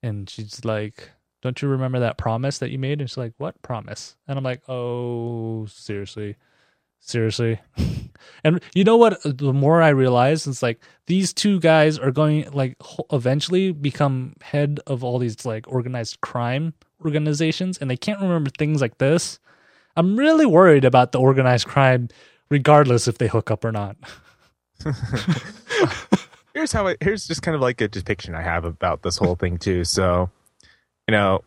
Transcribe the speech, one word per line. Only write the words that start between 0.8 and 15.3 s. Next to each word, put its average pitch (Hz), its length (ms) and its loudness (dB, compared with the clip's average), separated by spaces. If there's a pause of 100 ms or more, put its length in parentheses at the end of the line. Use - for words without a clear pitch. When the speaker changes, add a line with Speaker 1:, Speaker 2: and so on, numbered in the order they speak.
Speaker 1:
"Don't 127 180 -6
you 143 80 -4
remember 131 300 -2
that 117 200 -2
promise 123 400 -4
that 127 120 -6
you 135 80 -8
made?" 139 220 -4
And 127 100 -8
she's - 60 -12
like, 120 220 -8
"What 156 240 -10
promise?" - 520 -12 (140)
And 139 100 -6
I'm 135 60 -6
like, 127 240 -6
"Oh, 120 960 -6
seriously? 104 720 -10 (640)
Seriously?" 113 580 -2 (180)
<laughs> - 280 -2 (380)
And 165 180 2 (140)
you 185 80 4
know 220 140 6
what? 226 280 6
The 139 280 -2
more 143 280 4
I 160 100 6
realize, 135 580 2
it's 131 120 -6
like, 117 200 -2 (260)
these 185 260 0
two 202 280 0
guys 156 400 4
are 131 100 0
going, 151 400 0
like, 135 300 -4
ho-, - 320 -12
eventually 151 580 0
become 139 720 -4
head 147 460 -2
of 127 160 -6
all 123 160 -2
these, 117 260 -6